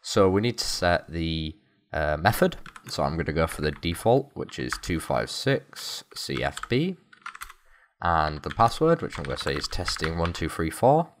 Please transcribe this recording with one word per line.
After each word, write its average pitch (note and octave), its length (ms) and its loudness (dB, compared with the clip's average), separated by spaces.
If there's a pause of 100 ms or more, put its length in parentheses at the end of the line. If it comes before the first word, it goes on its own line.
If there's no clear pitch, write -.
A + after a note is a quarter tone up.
So G2 260 4
we G2 140 4
need A#2+ 160 -2
to - 80 -4
set - 420 0
the, D#2+ 480 -2 (340)
uh, D2+ 300 0
method, A#2+ 360 4 (320)
so - 140 -2
I'm D2 140 0
gonna D#2+ 160 -2
go D#2+ 140 2
for - 160 -6
the D2+ 80 2
default, A2 640 2
which - 240 -10
is B1+ 240 -2
two E2 180 -2
five B1 300 -2
six - 720 -4 (100)
C B1+ 280 -4
F - 260 -4
B, E3 280 0 (1040)
and D#2 400 2
the - 80 -6
password, D#3 500 4
which - 160 -6
I'm D#2 80 -8
gonna C2+ 140 -6
say - 160 -2
is - 140 -4
testing - 500 -4
one E2+ 140 0
two E2 160 -4
three D#2+ 220 -2
four D3+ 380 4 (120)